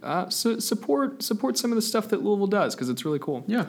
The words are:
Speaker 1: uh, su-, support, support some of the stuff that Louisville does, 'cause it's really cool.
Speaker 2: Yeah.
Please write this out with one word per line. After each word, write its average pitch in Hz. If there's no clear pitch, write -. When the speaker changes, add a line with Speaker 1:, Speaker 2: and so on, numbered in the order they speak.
Speaker 1:
uh, 170
su-, 226
support, 277
support 240
some 240
of 233
the 214
stuff 220
that 202
Louisville 202
does, 190
'cause 127
it's 120
really 151
cool. 131
Speaker 2:
Yeah. 208